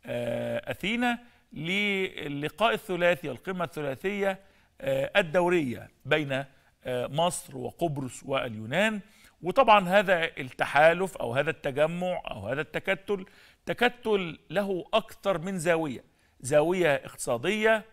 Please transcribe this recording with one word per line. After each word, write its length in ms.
آه، 640
أثينا 480
للقاء 1200
الثلاثي 540
والقمة 360
الثلاثية، 760
آه، 360
الدورية 760
بين، 280
آه، 760
مصر 500
وقبرص 680
واليونان. 760
وطبعًا 460
هذا 360
التحالف 920
أو 160
هذا 180
التجمع 800
أو 180
هذا 120
التكتل، 680
تكتل 720
له 340
أكثر 440
من 200
زاوية، 460
زاوية 540
اقتصادية 1000